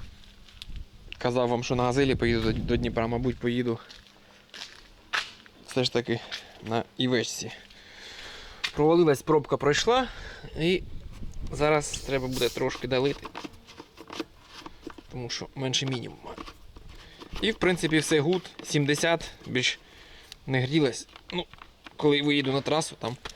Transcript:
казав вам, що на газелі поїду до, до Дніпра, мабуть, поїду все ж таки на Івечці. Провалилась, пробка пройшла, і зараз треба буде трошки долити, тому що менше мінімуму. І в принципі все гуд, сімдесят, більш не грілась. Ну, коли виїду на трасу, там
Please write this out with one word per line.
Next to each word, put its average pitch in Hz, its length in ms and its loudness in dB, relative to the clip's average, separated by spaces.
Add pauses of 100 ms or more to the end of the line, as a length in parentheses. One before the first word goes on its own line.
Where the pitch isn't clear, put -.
(1160)
казав 123 320 2
вам, 120 140 0
що 131 120 -2
на 123 80 2
газелі 127 320 4
поїду 117 260 2
до, 110 180 0
до 120 180 0
Дніпра, 117 300 0
мабуть, 120 300 -2
поїду 120 420 0 (1900)
все 131 160 2
ж 127 100 0
таки 117 260 2 (500)
на 113 140 0 (140)
Івечці. 123 540 0 (1200)
Провалилась, 156 460 6
пробка 147 360 2
пройшла, 226 500 4 (520)
і 170 240 2 (680)
зараз 147 400 2
треба 131 360 -2
буде 127 220 0
трошки - 380 -2
долити, 131 400 0 (1800)
тому 123 180 -8
що - 260 -6
менше 131 300 0
мінімуму. 127 440 -6 (1120)
І 208 100 2
в 220 40 -4
принципі 170 420 2
все 151 220 4
гуд, 175 300 0 (140)
сімдесят, 151 680 2 (140)
більш - 340 0 (680)
не 131 140 2
грілась. 135 460 2 (260)
Ну, 175 120 -4 (520)
коли 143 240 4
виїду 143 300 2
на 139 100 2
трасу, 151 380 0
там 120 160 -4 (200)